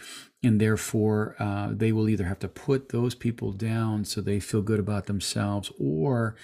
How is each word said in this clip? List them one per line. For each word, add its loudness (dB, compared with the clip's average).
and 6
therefore, 2
uh, -2
they 2
will 2
either 0
have -4
to -6
put -2
those -2
people -4
down -2
so -4
they -2
feel 0
good 2
about -2
themselves, -2
or 0